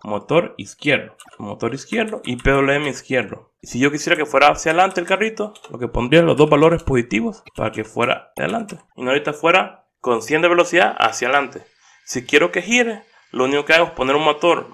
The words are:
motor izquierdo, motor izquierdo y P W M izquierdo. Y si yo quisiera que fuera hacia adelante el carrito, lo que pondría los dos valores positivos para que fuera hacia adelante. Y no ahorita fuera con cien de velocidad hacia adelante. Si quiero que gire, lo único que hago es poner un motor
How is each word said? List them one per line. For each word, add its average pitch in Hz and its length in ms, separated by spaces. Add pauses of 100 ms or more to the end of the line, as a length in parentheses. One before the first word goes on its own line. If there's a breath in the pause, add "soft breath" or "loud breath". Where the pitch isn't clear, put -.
motor 104 540
izquierdo, - 640 (220)
motor 107 340
izquierdo 214 500
y 123 140
P 135 140
W 139 220
M 147 160
izquierdo. 123 640 (100)
Y - 60
si 120 120
yo 139 120
quisiera 156 240
que 151 100
fuera 135 220
hacia 156 240
adelante 185 300
el 170 40
carrito, 208 480 (160)
lo 120 80
que 120 120
pondría 123 320
los 147 160
dos 151 120
valores 156 340
positivos 131 600 (140)
para 110 160
que 107 100
fuera - 480
hacia - 140
adelante. 202 340 (160)
Y 127 80
no 123 60
ahorita 147 240
fuera 180 500 (160)
con 117 220
cien 147 200
de 175 60
velocidad 175 500
hacia 113 300
adelante. 135 380 (400 soft breath)
Si 127 200
quiero 160 280
que 180 80
gire, 226 420 (280 soft breath)
lo 127 120
único 143 220
que 160 80
hago 165 140
es 165 40
poner 131 240
un 156 80
motor 156 500